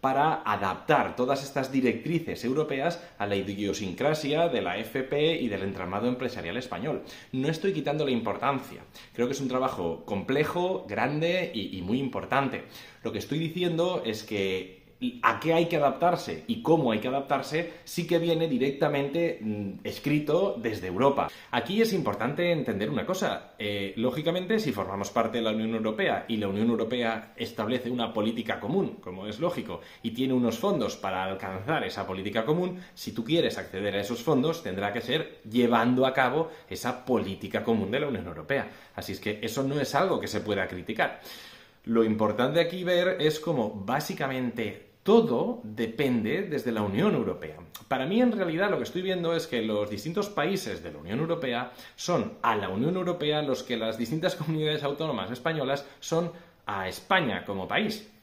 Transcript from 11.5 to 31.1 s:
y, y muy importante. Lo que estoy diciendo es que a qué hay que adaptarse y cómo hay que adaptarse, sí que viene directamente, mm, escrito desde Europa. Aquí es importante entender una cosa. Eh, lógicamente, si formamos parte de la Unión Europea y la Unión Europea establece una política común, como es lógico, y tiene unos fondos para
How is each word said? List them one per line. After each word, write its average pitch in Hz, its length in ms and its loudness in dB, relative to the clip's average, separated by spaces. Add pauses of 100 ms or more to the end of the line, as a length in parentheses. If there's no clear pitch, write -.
y, 98 240 -6
y 92 60 -6
muy 110 160 0
importante. 127 640 -2 (400)
Lo 113 80 -4
que 107 80 -4
estoy 143 180 -4
diciendo 165 680 0
es 107 200 -4
que 95 540 -2 (440)
a - 180 4
qué 160 140 4
hay 170 140 6
que 170 100 2
adaptarse 147 720 2
y 113 140 -2
cómo 147 300 4
hay 107 80 2
que 123 80 -4
adaptarse, 139 680 -2 (100)
sí 165 240 -4
que 170 100 4
viene 165 300 4
directamente, 143 920 2
mm, 104 300 -2 (120)
escrito 151 720 2
desde 107 300 -4
Europa. 95 420 4 (220)
Aquí 180 300 2
es 220 120 4
importante 147 580 0
entender 156 380 0
una 135 160 -2
cosa. 180 540 -2
Eh, 104 380 -2
lógicamente, 165 600 0
si 160 120 0
formamos 98 400 -2
parte 113 260 0
de 117 60 0
la 127 80 2
Unión 110 240 0
Europea 110 520 0
y 113 100 0
la 104 100 0
Unión 104 220 2
Europea 113 680 0
establece 117 560 -2
una 117 200 -2
política 110 480 0
común, 143 420 -2
como 95 260 -10
es 107 120 -8
lógico, 120 420 -4 (200)
y 113 100 -4
tiene 131 220 0
unos 120 240 4
fondos 156 400 0
para 95 260 -2